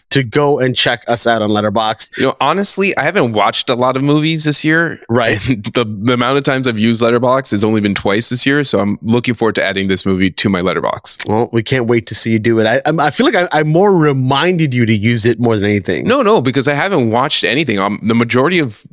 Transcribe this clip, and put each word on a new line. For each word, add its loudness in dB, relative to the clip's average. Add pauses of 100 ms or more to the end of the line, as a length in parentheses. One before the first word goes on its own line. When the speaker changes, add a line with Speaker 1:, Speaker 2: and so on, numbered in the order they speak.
(100)
Speaker 1:
to 2
go 0
and 0
check 0
us 0
out 2
on 0
Letterboxd. -2
Speaker 2:
You 0
know, -2
honestly, 0
I -2
haven't 0
watched 0
a 2
lot 0
of -2
movies 0
this 0
year. 0
Speaker 1:
Right. 0
Speaker 2:
<laughs> -6 (240)
The, 0
the -2
amount 0
of -2
times 0
I've -2
used 2
Letterboxd 2
has 0
only 2
been 0
twice -2
this -2
year, 2
so 0
I'm -2
looking 0
forward 0
to 0
adding -2
this 0
movie 0
to -2
my 0
Letterboxd. -4
Speaker 1:
Well, 0
we -2
can't -2
wait 0
to -8
see 0
you 2
do 2
it. 2
I, 0
I'm, 0
I 2
feel 0
like 2
I, 0 (120)
I 0
more 2
reminded 0
you 2
to 2
use 0
it 2
more 2
than -2
anything. -2
Speaker 2:
No, 2
no, 2
because 0
I 0
haven't 0
watched 0
anything. -2
Um, -2
the 0
majority 2
of -4